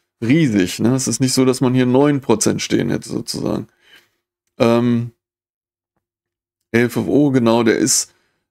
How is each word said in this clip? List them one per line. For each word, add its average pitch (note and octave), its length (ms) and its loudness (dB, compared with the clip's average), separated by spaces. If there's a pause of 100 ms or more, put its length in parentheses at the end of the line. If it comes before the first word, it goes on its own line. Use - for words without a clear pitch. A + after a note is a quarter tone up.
(220)
riesig, A2+ 580 2
ne? A2 140 0
Es C3 140 -2
ist A#2 120 -4
nicht C3 140 0
so, C3 120 2
dass B2+ 160 0
man B2+ 120 0
hier B2+ 140 2
neun C#3 340 2
Prozent G#2 400 0
stehen F#2+ 300 -2
hätte, F#2 180 -6
sozusagen. - 580 -8 (920)
Ähm, A#2+ 520 0 (1600)
L A#2+ 140 2
F A#2+ 120 -4
F A2 100 -4
O, C#3+ 240 2
genau, A#2 320 2
der A2+ 140 2
ist, - 360 -2 (380)